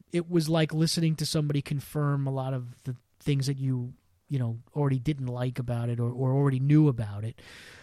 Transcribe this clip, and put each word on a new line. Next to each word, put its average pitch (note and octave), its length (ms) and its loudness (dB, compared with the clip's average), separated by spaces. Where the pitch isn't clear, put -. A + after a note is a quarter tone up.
it E3+ 180 -2
was E3 200 2
like D#3+ 240 2
listening D#3+ 420 2
to D3+ 100 -4
somebody C#3+ 360 0
confirm C#3+ 680 -2
a C3+ 40 -2
lot C3+ 220 -4
of B2 300 -8
the B2+ 140 -6
things C#3 260 0
that C#3 100 -2
you, C3 360 -2
you C#3+ 100 -2
know, A#2 220 -2
already C#3 240 2
didn't C3 280 -2
like B2 320 -4
about A#2+ 280 -2
it A#2+ 140 -2
or, A#2+ 100 0
or C3 220 0
already C#3 260 4
knew D3 300 6
about G#2+ 340 -4
it. A2+ 160 -8